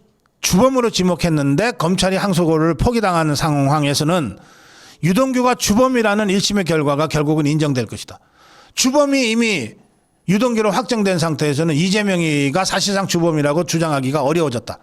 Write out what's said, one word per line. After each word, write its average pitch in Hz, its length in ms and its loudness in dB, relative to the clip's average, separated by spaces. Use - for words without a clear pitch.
주범으로 240 500 2
지목했는데 170 840 0
검찰이 185 440 -2
항소고를 165 580 0
포기당하는 180 600 0
상황에서는 147 1040 0
유동규가 247 540 2
주범이라는 214 760 2
일 196 100 0
심의 202 240 -2
결과가 151 440 0
결국은 151 380 0
인정될 143 400 0
것이다. - 340 -14
주범이 269 560 2
이미 220 440 0
유동규로 214 420 2
확정된 202 480 0
상태에서는 151 560 0
이재명이가 175 920 0
사실상 190 440 -2
주범이라고 160 560 0
주장하기가 151 580 -2
어려워졌다, 139 600 -2